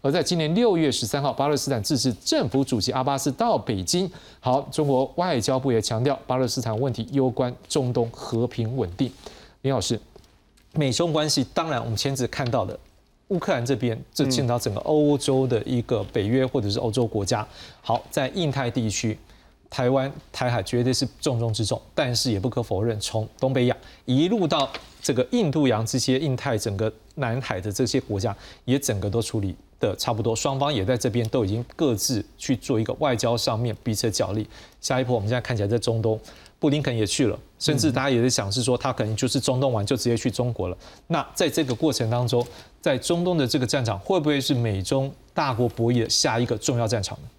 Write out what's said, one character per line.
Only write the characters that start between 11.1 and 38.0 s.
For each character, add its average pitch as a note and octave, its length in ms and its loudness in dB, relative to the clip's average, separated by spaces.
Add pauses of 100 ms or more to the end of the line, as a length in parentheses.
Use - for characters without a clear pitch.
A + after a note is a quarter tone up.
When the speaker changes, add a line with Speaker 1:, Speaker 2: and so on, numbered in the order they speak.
Speaker 1:
关 D3+ 160 2
系， C#3 240 2
当 D#3+ 160 0
然 B2 120 -2
我 A2+ 60 -6
们 A2+ 80 -2
前 C#3 180 -2
次 B2+ 140 -2
看 B2+ 220 -4
到 A2+ 160 0
的 - 120 -8 (520)
乌 F3+ 100 0
克 F#3 140 0
兰 A#2+ 120 0
这 C3 100 2
边， A#2 220 -2 (160)
这 C#3+ 160 2
牵 B2+ 160 0
到 A#2+ 140 2
整 A2 140 -2
个 - 80 -4
欧 D3 360 4
洲 C3 300 2
的 B2 180 2
一 B2 180 0
个 G#2 280 0
北 G2+ 140 0
约 C3 200 2
或 B2+ 140 -2
者 G#2 100 0
是 G2+ 100 -2
欧 A2+ 120 -2
洲 A#2 160 2
国 G#2 180 -2
家。 G#2+ 200 -2 (360)
好， A#2 200 0 (100)
在 C3+ 180 0
印 D#3+ 220 -2
太 B2+ 180 -2
地 A2+ 200 -2
区， G#2+ 280 -2 (520)
台 B2 200 0
湾、 C3+ 220 2 (200)
台 B2+ 180 -2
海 A#2+ 140 0
绝 A#2+ 200 0
对 B2+ 100 2
是 B2 140 0 (120)
重 B2+ 200 0
中 A#2 120 0
之 A2 140 0
重， - 160 -2 (140)
但 B2+ 200 0
是 A#2+ 160 0
也 G2 80 0
不 A#2+ 100 -2
可 A#2 120 -2
否 G#2 220 -2
认， A2+ 160 0
从 A2 280 -4 (120)
东 C3 120 2
北 B2 140 2
亚 B2 100 2 (300)
一 C3+ 220 4
路 F#3+ 200 2
到 C#3+ 220 0 (380)
这 C#3+ 60 2
个 A#2+ 180 2
印 A3 180 2
度 C#3 200 4
洋 A2+ 160 2
这 C3 120 -2
些、 C3 220 2
印 C#3+ 160 0
太 A#2+ 220 0
整 G2+ 180 -2
个 A2 160 0 (240)
南 B2 240 -2
海 G2+ 220 -4
的 G2+ 100 -4
这 B2+ 140 0
些 C3+ 160 0
国 G2+ 180 -4
家 G2+ 160 -2 (300)
也 B2+ 120 2
整 A2+ 220 -2
个 G2+ 100 -2
都 A2+ 120 0
处 A2 180 -4
理 F#2+ 160 -2 (240)
的 G2+ 160 0
差 - 160 -2
不 A2+ 100 -2
多， A2+ 140 0
双 C3+ 240 -2
方 C#3+ 140 2
也 G2 100 0
在 B2 140 2
这 B2+ 120 0
边 A2+ 200 0
都 A#2+ 160 2
已 - 20 -2
经 A2+ 160 -2 (140)
各 C3+ 180 2
自 G2+ 260 -2 (160)
去 B2+ 200 -2
做 A#2 200 -2
一 A2+ 60 0
个 G#2+ 160 -4
外 C#3 160 2
交 A#2+ 220 0
上 A#2 200 0
面 A2+ 240 -2
彼 A2 140 -2
此 - 80 -2
的 A2+ 80 2
角 F#2 220 -2
力。 G#2+ 120 -2 (360)
下 B2+ 180 0
一 B2+ 60 0
波 B2 100 0
我 A2 60 0
们 G#2 80 -2
现 A#2+ 40 0
在 B2 60 0
看 A#2+ 160 -4
起 G2+ 80 0
来 G2+ 60 0
在 A#2 100 2
中 A2+ 220 0
东， A2 180 0 (400)
布 D#3+ 80 2
林 D3 140 2
肯 C3+ 120 -2
也 A2 120 2
去 A#2+ 220 0
了， F#2 120 -2 (180)
甚 D3+ 200 0
至 D3 120 2
大 C3 120 2